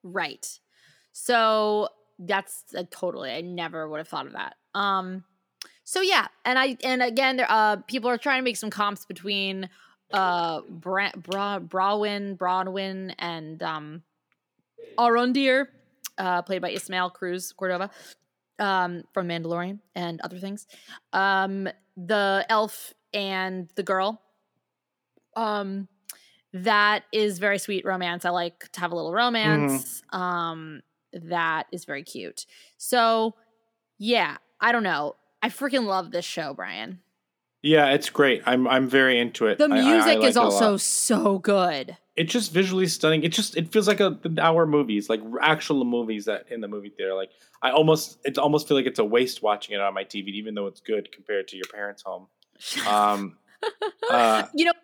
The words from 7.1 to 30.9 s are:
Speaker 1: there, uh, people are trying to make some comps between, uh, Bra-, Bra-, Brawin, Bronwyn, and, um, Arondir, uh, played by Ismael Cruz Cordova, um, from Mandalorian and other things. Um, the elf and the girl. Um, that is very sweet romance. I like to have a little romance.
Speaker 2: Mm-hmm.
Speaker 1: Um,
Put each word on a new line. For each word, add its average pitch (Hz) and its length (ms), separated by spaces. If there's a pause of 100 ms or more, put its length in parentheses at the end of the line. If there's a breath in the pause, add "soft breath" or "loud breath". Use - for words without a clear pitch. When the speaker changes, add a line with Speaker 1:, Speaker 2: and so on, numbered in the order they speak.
Speaker 1:
there, 254 120
uh, 214 280 (100)
people 240 240
are 240 80
trying 269 200
to 262 60
make 233 120
some 214 140
comps 202 340
between, 190 640 (440 soft breath)
uh, 175 560
Bra-, 185 480
Bra-, 196 440
Brawin, 202 800
Bronwyn, 190 800
and, 160 440
um, 156 400 (960)
Arondir, 254 680 (520)
uh, 180 240
played 185 200
by 180 80
Ismael 180 400
Cruz 180 420
Cordova, 185 380 (680 loud breath)
um, 185 540
from 180 160
Mandalorian 170 520 (140)
and 170 280
other 180 160
things. 196 280 (460 loud breath)
Um, 196 560 (280)
the 196 520
elf 220 460 (180)
and 185 640
the 202 60
girl. 196 380 (1160)
Um, 202 520 (640 loud breath)
that 208 600
is 208 260
very 196 200
sweet 190 260
romance. 180 400
I 175 60
like 175 420
to - 80
have 175 120
a 175 40
little 165 160
romance. 175 920 (100)
Speaker 2:
Mm-hmm. 185 60
Speaker 1:
Um, 165 640 (300)